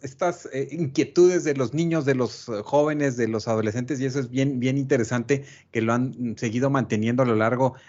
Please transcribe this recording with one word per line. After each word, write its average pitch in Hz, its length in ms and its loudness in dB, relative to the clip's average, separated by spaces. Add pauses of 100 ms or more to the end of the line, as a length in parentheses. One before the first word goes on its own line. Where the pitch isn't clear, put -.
estas, 175 480 -6
eh, 135 180 -6
inquietudes 165 720 2
de 147 120 0
los 131 200 -2
niños, 165 300 0
de 135 100 2
los, 123 340 -4
eh, 104 140 -4
jóvenes, 147 540 2
de 120 100 2
los 110 220 -2
adolescentes, 120 520 -2
y 135 60 0
eso 131 140 -2
es 120 100 -6
bien, 135 300 0
bien 131 180 0
interesante 135 640 0 (280)
que 117 100 -2
lo 113 100 2
han, 127 180 0
mm, 117 260 -6
seguido 123 340 -2
manteniendo 120 540 0
a - 20 4
lo 117 80 4
largo, 113 400 2 (140)